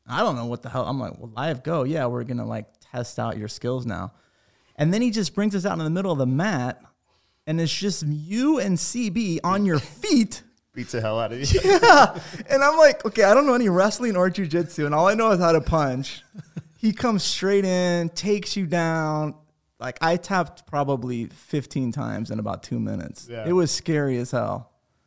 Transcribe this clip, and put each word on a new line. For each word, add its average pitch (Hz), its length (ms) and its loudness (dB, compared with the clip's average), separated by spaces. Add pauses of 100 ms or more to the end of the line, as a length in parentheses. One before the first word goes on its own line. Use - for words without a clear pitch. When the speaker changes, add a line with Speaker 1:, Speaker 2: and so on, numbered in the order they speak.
Speaker 1:
I 131 140 -2
don't 202 160 0
know 117 100 -6
what 120 160 -8
the 127 60 -12
hell. 127 180 -4
I'm 139 120 -6
like, - 200 -10
"Well, 120 160 -16
live 131 280 -4
go? 156 200 -2
Yeah, 131 220 -2
we're 120 180 -4
gonna, 117 220 -6
like, 113 220 -8 (120)
test - 400 -10
out 113 180 -4
your 107 120 -8
skills 123 360 -6
now." 95 280 -8 (640)
And 160 160 2
then 220 80 2
he 247 100 2
just 208 240 -4
brings 208 180 0
us 190 120 -2
out 185 120 -2
in 165 60 -4
the 156 60 -2
middle 185 240 0
of 147 40 -2
the 135 80 2
mat, 131 560 -2 (640)
and 160 140 -2
it's 160 140 0
just 190 340 -4
you 202 520 0
and 190 200 0
C 233 300 -4
B 185 340 -2
on 190 220 0
your 165 140 2
Speaker 2:
<laughs> - 0 -
Speaker 1:
feet. - 640 0 (300)
Speaker 2:
Beats 123 200 -12
the 120 80 -2
hell 110 180 -2
out 113 140 -4
of 120 60 -8
you. 139 220 2
Speaker 1:
<laughs> 359 40 0
Yeah. 359 520 8 (320)
And 269 140 4
I'm 302 140 4
like, 302 280 6
"Okay, 220 180 2
I 202 100 8
don't 277 140 6
know 254 80 4
any 240 120 2
wrestling 202 480 0
or 180 140 2
jujitsu, 165 560 -4
and 147 100 0
all 165 120 4
I 208 80 2
know 226 160 2
is 185 80 4
how 170 120 4
to 165 100 6
punch." 139 600 -2 (560)
He 214 140 0
comes 214 300 0
straight 196 420 0
in, 180 440 0
takes 196 460 -4
you 190 120 -2
down. 156 680 -2 (460)
Like, 123 200 -10
I 165 180 2
tapped 175 500 -4
probably 127 580 -2
fifteen 131 680 -6
times 113 380 -6
in 107 80 -6
about 104 240 -6
two 120 180 -6
minutes. 104 500 -8
Speaker 2:
Yeah. 117 180 -8
Speaker 1:
It 175 60 0
was 175 180 4
scary 143 460 -2
as 123 120 -6
hell. 113 420 -4 (360)